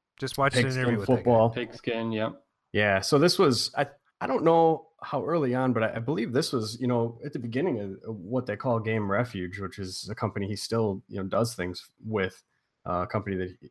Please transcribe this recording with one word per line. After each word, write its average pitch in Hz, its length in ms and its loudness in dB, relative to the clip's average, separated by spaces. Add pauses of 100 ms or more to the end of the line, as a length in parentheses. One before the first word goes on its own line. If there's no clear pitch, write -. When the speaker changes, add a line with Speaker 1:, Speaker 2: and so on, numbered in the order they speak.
(200)
Speaker 1:
Just 131 180 -6
watched 135 200 2
an 123 60 6
Speaker 2:
Pigskin 131 180 0
Speaker 1:
interview 120 180 2
with 98 80 -4
that 131 60 4
guy. 120 40 6
Speaker 2:
Football. 117 340 6
Speaker 3:
Pigskin, 113 600 -4
yep. 110 300 -2 (320)
Speaker 2:
Yeah, 104 280 4
so 143 180 4
this 165 180 4
was, 139 400 4
I, 143 80 0 (360)
I - 60 -4
don't 240 160 0
know 165 440 6 (140)
how - 220 -4
early 131 320 0
on, 127 180 2
but 113 100 2
I, 110 120 0
I 117 40 -6
believe 147 340 -2
this 151 180 0
was, 110 300 -2
you 127 60 -2
know, 117 360 0
at - 100 -8
the - 60 -6
beginning 120 640 -4
of 110 100 -8
what 113 300 -4
they 104 120 -4
call 117 220 0
Game 110 300 0
Refuge, 98 500 -2
which 95 200 -8
is 92 320 -10
a 107 40 -10
company 101 320 -4
he 101 100 -4
still, 107 500 -2
you 104 100 -10
know, 95 60 -4
does 101 320 0
things 90 320 -6 (180)
with, 104 380 -2 (440)
uh, 90 160 -2
a - 40 -4
company 98 300 -4
that 92 120 -4 (120)
he, 73 100 -20